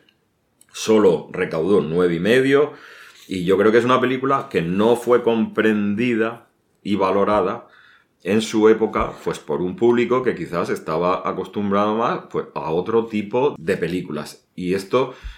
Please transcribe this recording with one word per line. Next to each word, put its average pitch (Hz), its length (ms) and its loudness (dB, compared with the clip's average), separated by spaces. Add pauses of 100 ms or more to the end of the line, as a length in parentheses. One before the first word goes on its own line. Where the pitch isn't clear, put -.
(720)
solo 101 580 2
recaudó 87 500 0
nueve 85 340 0
y 82 60 -2
medio, 135 520 2 (560)
y 92 160 -6
yo 92 140 4
creo 104 120 4
que 120 80 6
es 117 60 4
una 123 160 4
película 127 500 -2
que 87 120 0
no 101 340 2
fue 120 260 2
comprendida 110 1300 0 (340)
y 101 140 -2
valorada 98 720 0 (560)
en 101 160 0
su 110 280 4
época, 110 440 2 (120)
pues 82 140 -4
por 76 240 -6
un 92 140 -4
público 120 460 2
que 113 120 -2
quizás 85 360 -4
estaba 87 580 -2
acostumbrado 101 680 -2
más, 135 240 -2 (100)
pues, - 240 -6
a 73 160 -8
otro 110 360 0
tipo 113 520 -2
de 90 180 -4
películas. 82 800 -8
Y 90 200 -4
esto 127 400 -2 (240)